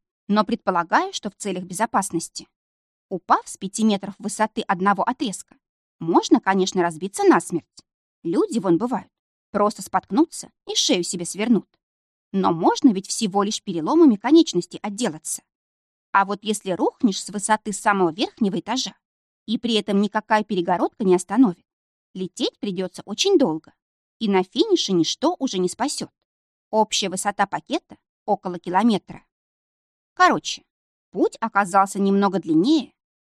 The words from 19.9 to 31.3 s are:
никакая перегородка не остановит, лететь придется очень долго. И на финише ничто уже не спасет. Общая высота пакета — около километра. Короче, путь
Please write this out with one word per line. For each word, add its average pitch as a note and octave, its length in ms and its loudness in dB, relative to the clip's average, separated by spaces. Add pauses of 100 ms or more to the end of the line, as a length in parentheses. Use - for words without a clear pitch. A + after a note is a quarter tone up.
никакая G#3+ 420 0
перегородка F#3+ 600 -2
не F#3 120 6
остановит, G3 500 2 (480)
лететь F#3+ 460 -8
придется F#3 460 -8
очень F#4 320 2
долго. D#3+ 360 0 (460)
И A3 100 -2
на F#3 140 4
финише E4 500 0
ничто F#3 440 0
уже B3+ 200 -6
не F3+ 100 0
спасет. A3+ 420 -6 (600)
Общая G#3+ 380 0
высота G3 360 -4
пакета — - 520 -8 (280)
около F#3+ 320 -4
километра. F3+ 680 -2 (880)
Короче, - 500 0 (480)
путь C4+ 300 0